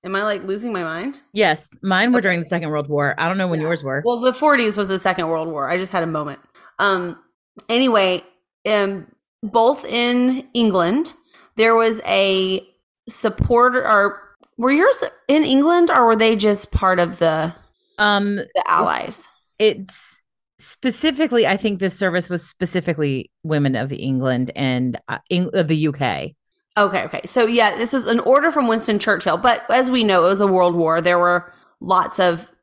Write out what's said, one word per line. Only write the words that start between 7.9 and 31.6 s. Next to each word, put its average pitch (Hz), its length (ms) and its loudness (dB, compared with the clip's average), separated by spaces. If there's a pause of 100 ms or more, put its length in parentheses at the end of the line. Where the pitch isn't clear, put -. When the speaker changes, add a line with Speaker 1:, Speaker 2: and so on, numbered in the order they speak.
Speaker 1:
um, 196 400 -2 (380)
both 226 400 2
in 247 680 0
England, 214 600 0 (420)
there 226 200 4
was 226 280 2
a 190 600 0 (420)
supporter, 240 760 0
or 208 340 2 (380)
were 247 140 2
yours 381 300 4 (260)
in 294 160 4
England 339 460 4
or 247 160 4
were 226 100 4
they 226 200 2
just 208 360 0
part 185 260 2
of 175 200 -2
the, 160 360 0 (440)
Speaker 2:
Um, 202 380 0
Speaker 1:
the - 300 -4
Allies? - 640 -2 (300)
Speaker 2:
it's - 600 -2 (380)
specifically, 254 880 -2
I 185 100 0
think 202 240 -4
this 185 180 -2
service 175 300 -2
was 175 200 -6
specifically 151 840 -4 (120)
women 147 340 0
of 127 120 -4
the 139 80 -8
England 127 580 -2
and, 127 420 -2 (120)
uh, - 100 -6 (120)
Eng-, 180 240 0
of 165 140 0
the 156 80 0
U 151 160 0
K. 117 420 -6 (440)
Speaker 1:
Okay, 196 260 0
okay. - 220 -10
So, 233 200 2
yeah, 226 300 2
this 226 160 -4
is 254 140 -2
an 233 140 0
order 285 300 4
from 285 180 0
Winston 220 300 0
Churchill. 190 380 0
But 226 340 0
as 254 200 2
we 247 140 2
know, 185 200 4
it 175 40 4
was 196 120 2
a 208 60 4
world 180 280 4
war. 165 260 2
There 175 180 2
were 175 340 0 (280)